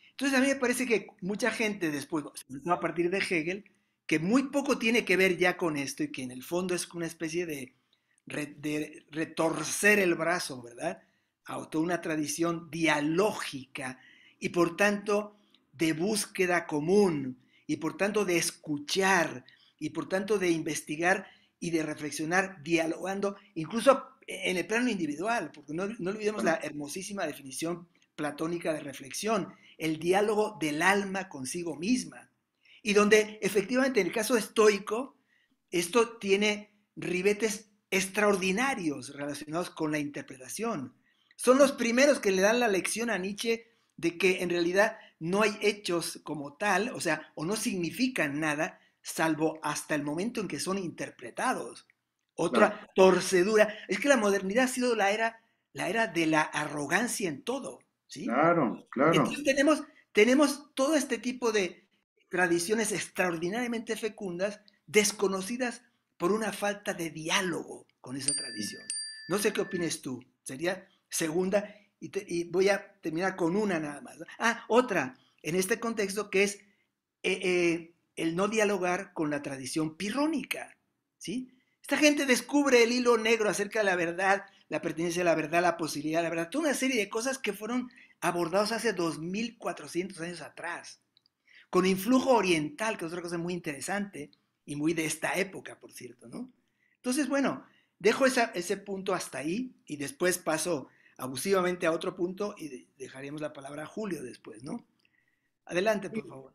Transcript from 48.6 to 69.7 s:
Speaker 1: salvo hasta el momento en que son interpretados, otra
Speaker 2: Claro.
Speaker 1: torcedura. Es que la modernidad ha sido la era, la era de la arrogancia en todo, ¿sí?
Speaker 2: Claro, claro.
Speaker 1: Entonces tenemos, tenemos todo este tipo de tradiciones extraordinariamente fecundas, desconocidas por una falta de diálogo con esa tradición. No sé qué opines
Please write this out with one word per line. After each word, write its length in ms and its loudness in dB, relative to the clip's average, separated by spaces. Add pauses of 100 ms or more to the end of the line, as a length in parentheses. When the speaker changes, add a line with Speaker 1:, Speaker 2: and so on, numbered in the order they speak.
Speaker 1:
salvo 640 0
hasta 320 -4
el 80 -2
momento 380 -4
en 60 -4
que 120 -6
son 180 -2
interpretados, 1080 -6 (500)
otra 320 4
Speaker 2:
Claro. 260 -8
Speaker 1:
torcedura. 800 6 (140)
Es 120 -2
que 80 0
la 100 6
modernidad 480 2
ha 40 -2
sido 260 2
la 160 2
era, 300 -2 (320)
la 160 -4
era 180 0
de 200 0
la 140 4
arrogancia 840 -2
en 160 -6
todo, 360 -6 (280)
¿sí? 180 -12
Speaker 2:
Claro, 640 2
claro. 260 4
Speaker 1:
Entonces 280 2
tenemos, 400 4 (280)
tenemos 640 4
todo 200 2
este 220 0
tipo 340 -2
de 360 -2 (420)
tradiciones 640 2
extraordinariamente 1040 -2
fecundas, 680 -6 (240)
desconocidas 1000 0 (340)
por 140 2
una 200 0
falta 420 -4
de 160 -6
diálogo 760 -4 (160)
con 140 -12
esa 180 -2
tradición. 500 -8 (460)
No 80 0
sé 140 2
qué 100 -4
opines 400 -4